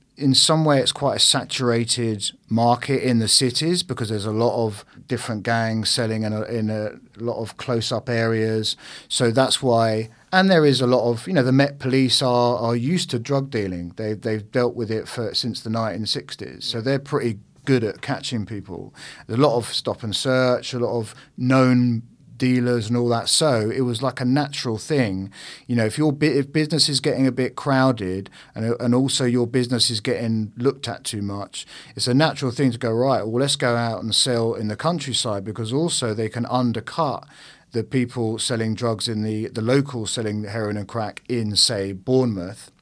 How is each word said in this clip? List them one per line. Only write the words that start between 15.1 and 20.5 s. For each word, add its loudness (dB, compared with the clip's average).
since -4
the -8
nineteen -4
sixties. -8
So -4
they're 0
pretty -2
good 2
at -4
catching -6
people. -12
There's -4
a 6
lot 4
of -2
stop -4
and -4
search, 0